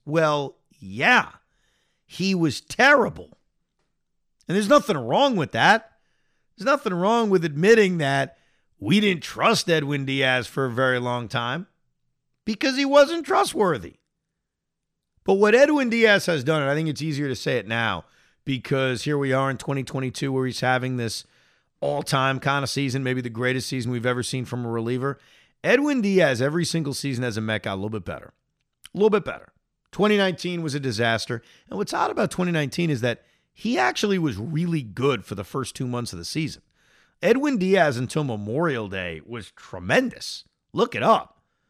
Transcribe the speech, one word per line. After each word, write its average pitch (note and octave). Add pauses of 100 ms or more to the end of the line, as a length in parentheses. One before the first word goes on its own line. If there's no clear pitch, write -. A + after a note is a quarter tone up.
Well, D3+ (240)
yeah, C#3+ (760)
he F#3+
was E3
terrible. A#3 (1120)
And E3+
there's G#3
nothing F#3+
wrong G3+
with D3+
that. F3 (640)
There's G3+
nothing C4+
wrong G#3+
with F3+
admitting F#3
that C#3 (440)
we D#3
didn't G3
trust F3
Edwin C#3+
Diaz C3
for C#3
a B2+
very B2+
long B2
time B2 (760)
because B3+
he C#4
wasn't C#4+
trustworthy. F3+ (1300)
But F#3+
what G#3
Edwin C#4
Diaz A3
has D#3+
done, D3+
and C#3
I C#3+
think D#3+
it's C#3+
easier D3
to B2
say C3
it F#2+
now A2 (380)
because C3
here D3
we C#3
are C3+
in C3
twenty C#3
twenty-two C3
where C3
he's B2
having B2+
this A2+ (560)
all-time C3+
kind C#3
of -
season, C3+
maybe B2+
the B2
greatest B2
season B2
we've A#2+
ever B2
seen B2+
from B2
a A#2
reliever. B2 (420)
Edwin C4
Diaz, F3
every D3+
single C#3+
season B2+
as A#2
a A2+
Met, A2
got G2+
a -
little G2+
bit G#2+
better. - (600)
A -
little G#3
bit G3+
better. D#2 (400)
Twenty G#3
nineteen F3+
was C#3+
a D3
disaster. A#2 (280)
And F#3+
what's G#3
odd -
about -
twenty F3+
nineteen D#3+
is B2+
that A#2+ (300)
he A#3
actually G#3+
was C#3
really D#3
good A#2
for -
the G2
first C3
two B2+
months A#2+
of F#2
the E2+
season. C#3+ (580)
Edwin C4
Diaz F3+
until B2+
Memorial A#2+
Day F2+
was A2+
tremendous. - (280)
Look -
it A2
up. F#3+ (280)